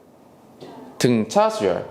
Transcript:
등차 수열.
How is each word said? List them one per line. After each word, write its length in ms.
등차 500
수열. 420